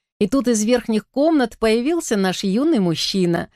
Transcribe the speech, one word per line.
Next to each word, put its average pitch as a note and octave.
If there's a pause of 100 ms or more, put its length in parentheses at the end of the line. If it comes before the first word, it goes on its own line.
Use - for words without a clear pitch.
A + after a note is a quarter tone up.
(200)
и G#3
тут C4
из A3
верхних A3+
комнат C#4
появился A#3+
наш F#3
юный B3
мужчина, F3